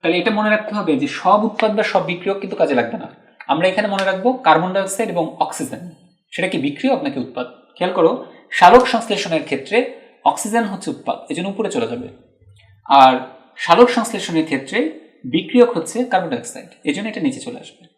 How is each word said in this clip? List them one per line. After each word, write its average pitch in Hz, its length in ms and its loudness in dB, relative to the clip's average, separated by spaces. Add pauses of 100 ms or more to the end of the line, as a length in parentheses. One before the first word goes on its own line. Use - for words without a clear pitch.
তাহলে 170 160 2
এটা 220 160 0
মনে 214 160 0
রাখতে 214 240 -4
হবে 170 140 -2 (100)
যে - 60 -4 (120)
সব 196 180 4 (100)
উৎপাদ 214 300 0
বা 214 140 0
সব 180 180 2
বিক্রিয়ক 196 320 -4
কিন্তু - 180 -8
কাজে 143 200 2
লাগবে - 220 -6
না। - 60 -14 (440)
আমরা 170 180 0
এখানে 208 240 -2
মনে 190 160 -4
রাখবো 190 180 -2 (180)
কার্বন 170 280 2
ডাইঅক্সাইড 196 400 -4
এবং 170 100 -2 (200)
অক্সিজেন, - 380 -10 (520)
সেটা 185 180 -4
কি - 40 -6 (100)
বিক্রিয়ক 254 400 -2
নাকি 135 180 -6
উৎপাদ। 127 220 -10 (300)
খেয়াল 185 220 -2
করো, 160 120 4 (480)
সালোক 247 340 10
সংশ্লেষণের 180 560 -2
ক্ষেত্রে 139 280 -4 (540)
অক্সিজেন 220 420 -2
হচ্ছে 180 220 -10
উৎপাদ, - 220 -6 (140)
এজন্য 175 240 -4
উপরে 214 200 -2
চলে 113 180 -2
যাবে, 247 160 -10 (920)
আর 131 120 8 (500)
সালোক 220 320 8
সংশ্লেষণের 170 540 -2
ক্ষেত্রে 156 280 -4 (560)
বিক্রিয়ক 240 420 4
হচ্ছে 170 220 -6 (140)
কার্বন 180 200 0
ডাইঅক্সাইড, - 380 -10 (180)
এজন্য 190 240 -4
এটা - 140 -8
নিচে - 200 -4
চলে 160 180 -14
আসবে। - 180 -20 (160)